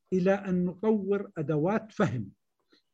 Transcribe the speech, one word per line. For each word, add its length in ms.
إلى 200
أن 320
نطور 760
أدوات 540
فهم 360